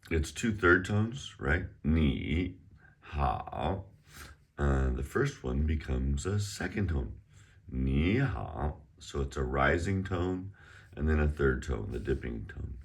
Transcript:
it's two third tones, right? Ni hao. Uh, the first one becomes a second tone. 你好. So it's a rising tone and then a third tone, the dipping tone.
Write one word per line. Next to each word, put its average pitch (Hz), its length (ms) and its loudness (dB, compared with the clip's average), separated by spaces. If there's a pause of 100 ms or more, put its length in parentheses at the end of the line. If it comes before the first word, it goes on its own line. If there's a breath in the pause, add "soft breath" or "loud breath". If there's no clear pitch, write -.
it's 80 220 0
two - 220 -2
third 95 320 6
tones, 110 540 -2
right? 82 260 0 (180)
Ni 78 720 2 (460 loud breath)
hao. 71 840 -2 (760 loud breath)
Uh, 67 320 2
the 64 120 -2
first 139 400 -2
one 65 240 0
becomes 69 600 0
a 98 120 0
second 101 500 -2
tone. 67 240 -2 (600 soft breath)
你 67 480 2
好. - 600 -2 (180)
So - 240 -8
it's 69 140 -4
a 73 60 -2
rising 73 600 2
tone 92 460 -2 (460 loud breath)
and 73 120 0
then 78 120 4
a 76 80 4
third 65 340 2
tone, 53 300 -4
the 60 60 -4
dipping 57 480 -4
tone. - 280 -10 (100)